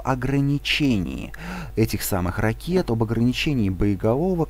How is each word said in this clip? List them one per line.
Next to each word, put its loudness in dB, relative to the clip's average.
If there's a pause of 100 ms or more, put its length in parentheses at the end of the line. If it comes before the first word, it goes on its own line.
ограничении 0 (420)
этих 2
самых -2
ракет, 0
об 0
ограничении 0
боеголовок 0